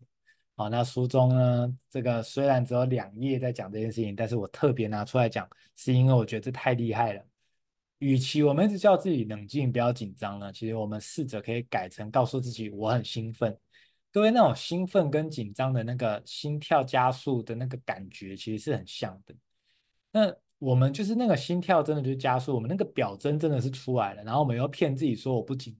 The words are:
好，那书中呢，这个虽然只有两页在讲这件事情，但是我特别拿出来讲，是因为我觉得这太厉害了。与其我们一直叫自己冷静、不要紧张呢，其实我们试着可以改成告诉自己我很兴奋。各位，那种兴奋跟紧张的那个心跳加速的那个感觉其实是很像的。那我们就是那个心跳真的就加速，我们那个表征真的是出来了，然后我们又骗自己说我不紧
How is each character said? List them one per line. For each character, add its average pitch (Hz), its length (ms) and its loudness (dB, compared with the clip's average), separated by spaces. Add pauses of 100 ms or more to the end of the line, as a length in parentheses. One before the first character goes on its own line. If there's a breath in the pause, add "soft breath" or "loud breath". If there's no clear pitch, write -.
(560 soft breath)
好， 104 120 -4
那 120 160 2
书 123 240 -2
中 127 220 6
呢， 123 440 2 (160)
这 131 120 -6
个 117 200 0
虽 139 240 -2
然 127 200 4
只 123 80 -4
有 123 100 4
两 113 340 -2
页 131 220 -2
在 127 100 -2
讲 104 220 -8
这 107 80 -6
件 113 100 -2
事 110 120 -4
情， 104 120 -2
但 110 140 -4
是 113 80 -2
我 104 140 -2
特 - 240 2
别 117 140 0
拿 104 180 -2
出 - 120 -2
来 120 120 4
讲， 104 200 -6 (280 soft breath)
是 - 160 0
因 127 120 6
为 131 80 6
我 117 120 6
觉 - 100 -6
得 107 60 -4
这 131 100 -6
太 127 220 0
厉 120 200 -2
害 110 200 0
了。 98 120 -12 (720)
与 135 180 2
其 147 260 2
我 147 100 6
们 170 120 4
一 214 40 4
直 202 80 -4
叫 190 200 6
自 190 120 -2
己 135 140 2
冷 104 240 -8
静、 131 240 0
不 117 60 0
要 120 160 2
紧 107 220 -8
张 101 220 -6
呢， 101 140 -10
其 110 160 -8
实 110 80 -4
我 110 100 -4
们 107 140 -6
试 147 260 -6
着 113 160 -8
可 113 120 -6
以 117 100 -2
改 98 240 -4
成 107 240 -12
告 127 140 4
诉 127 160 -4
自 123 80 -6
己 113 220 -8
我 107 200 -2
很 120 120 0
兴 113 300 -8
奋。 113 240 -4 (540 soft breath)
各 208 100 2
位， 220 100 6
那 247 80 4
种 160 160 6
兴 180 320 -4
奋 175 240 2
跟 156 180 0
紧 107 240 -8
张 131 180 -2
的 120 120 0
那 117 120 -4
个 113 300 -2
心 147 340 -6
跳 147 240 2
加 131 280 2
速 127 320 -2
的 113 120 -8
那 127 120 -6
个 127 180 -6
感 95 240 -8
觉 95 260 -12
其 110 220 -6
实 101 60 -8
是 147 120 -2
很 95 120 -6
像 98 380 -10
的。 - 100 -20 (760)
那 214 240 2 (220)
我 131 160 2
们 131 180 6
就 202 140 -4
是 208 80 0
那 240 140 0
个 175 100 4
心 175 240 -2
跳 175 220 4
真 151 120 0
的 151 60 -2
就 131 140 -2
加 131 240 2
速， 131 160 -4
我 120 40 0
们 110 100 -6
那 180 60 -2
个 185 80 0
表 104 320 -2
征 147 220 -2
真 156 140 0
的 131 100 0
是 131 80 -2
出 131 280 -4
来 101 180 0
了， 104 80 -14
然 110 100 -6
后 143 80 2
我 151 40 4
们 120 120 0
又 131 100 0
骗 143 280 0
自 131 100 -2
己 120 100 0
说 131 200 -2
我 113 60 0
不 135 120 -6
紧 113 260 -10